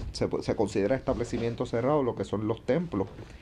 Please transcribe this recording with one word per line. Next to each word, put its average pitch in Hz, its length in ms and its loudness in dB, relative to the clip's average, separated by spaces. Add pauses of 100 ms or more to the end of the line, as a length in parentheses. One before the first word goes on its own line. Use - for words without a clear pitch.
(100)
se - 180 0
pu-, - 140 0
se - 140 0
considera 104 400 4
establecimiento 123 680 -2
cerrado 131 360 2
lo 117 140 0
que 98 80 -2
son 104 240 -2
los 117 180 -2
templos. 127 400 2 (360)